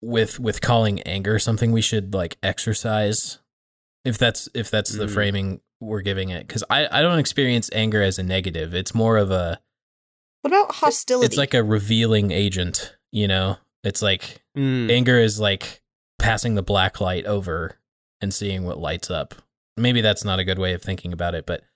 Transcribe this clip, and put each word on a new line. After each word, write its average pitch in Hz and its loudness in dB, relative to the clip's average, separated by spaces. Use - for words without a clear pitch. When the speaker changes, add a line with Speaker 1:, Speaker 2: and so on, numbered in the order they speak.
Speaker 1:
with, 113 0
with 113 -2
calling 110 2
anger 98 -2
something 113 2
we 113 4
should, 101 -2
like, 90 -4
exercise, 107 -2
if 120 0
that's, 117 2
if 117 -4
that's 107 0
the 107 -4
Speaker 2:
Mm. 104 -2
Speaker 1:
framing 98 0
we're 107 -6
giving 95 -4
it. 90 -8
'Cause - -6
I, 143 2
I 135 2
don't 170 4
experience 127 2
anger 110 2
as 95 2
a 95 -4
negative. 90 -4
It's 92 -2
more 113 4
of 101 4
a 87 -2
Speaker 3:
What 277 -2
about 392 4
Speaker 1:
it, - -14
Speaker 3:
hostility? 254 2
Speaker 1:
it's - 0
like 139 0
a 120 4
revealing 107 2
agent, 92 -2
you 104 0
know? 95 0
It's - -2
like 98 -2
Speaker 2:
Mm. 131 0
Speaker 1:
anger 123 6
is 107 4
like 101 -2
passing 110 2
the 98 0
black 95 0
light 92 -2
over 87 -4
and 98 -4
seeing 98 -4
what 87 -6
lights 80 -6
up. 78 -6
Maybe 120 2
that's 107 2
not 95 0
a 95 -2
good 92 -2
way 92 0
of 87 -6
thinking 90 -6
about 87 -4
it, 80 -8
but - -6